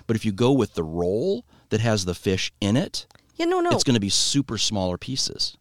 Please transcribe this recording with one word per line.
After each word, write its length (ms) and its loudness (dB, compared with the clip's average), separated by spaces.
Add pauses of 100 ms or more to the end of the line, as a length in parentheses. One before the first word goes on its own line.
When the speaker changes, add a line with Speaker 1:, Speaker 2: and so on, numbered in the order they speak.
Speaker 1:
But 100 0
if 80 -4
you 80 0
go 200 4
with 220 2
the 100 -2
roll 600 -2 (260)
that 100 2
has 260 2
the 80 -2
fish 460 -2
in 160 2
it, 300 -4 (300)
Speaker 2:
Yeah, 100 0
no, 140 2
no. 100 2
Speaker 1:
it's 140 2
gonna 160 4
be 80 0
super 480 0
smaller 400 -2
pieces. 640 -6